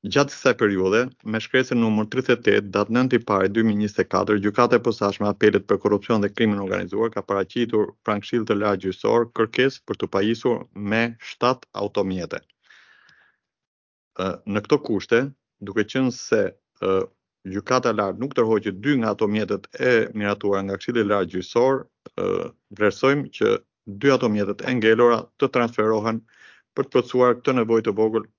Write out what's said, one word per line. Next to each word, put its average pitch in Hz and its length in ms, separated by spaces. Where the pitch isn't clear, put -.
gjatë 139 220
kësaj 127 260
periudhe, 101 420
me 110 160
shkresën 127 400
numër 107 320
tridhjetë 123 300
e - 40
tetë, 101 180
datë 104 220
nënti 127 240
i - 20
pari 95 240
dy 110 160
mijë 104 160
njëzet 104 240
e - 80
katër, 101 320
gjykata 117 320
e 104 80
posaçme 104 460
apelit 101 340
për 101 160
korrupsion 104 400
dhe 101 140
krimin 107 260
organizuar 98 560
ka 101 80
paraqitur 101 720
pranë 104 220
Këshillit 113 260
të 101 80
Lartë 101 240
Gjyqësor 113 540
kërkesë 123 500
për - 140
të 87 100
pajisur 110 520
me 104 280
shtatë - 380
automjete. 95 640
Ë, 92 140
në 104 220
këto - 180
kushte, 117 440
duke 101 240
qenë 131 240
se, 101 380
ë, 95 120
gjykata 113 460
e - 20
lartë 101 240
nuk 135 160
tërhoqi 110 360
dy 143 160
nga 110 160
atomjetet 104 540
e 127 140
miratuara 101 480
nga 98 140
Këshilli 120 240
i - 20
Lartë 98 300
Gjyqësor, 123 420
ë, 92 80
vlerësojmë 131 640
që 107 140
dy 139 140
atomjetet 104 500
e 127 80
ngelura 113 480
të 135 160
transferohen 113 640
për 139 140
të - 80
plotësuar 123 420
këtë 131 220
nevojë 113 260
të 107 140
vogël 110 260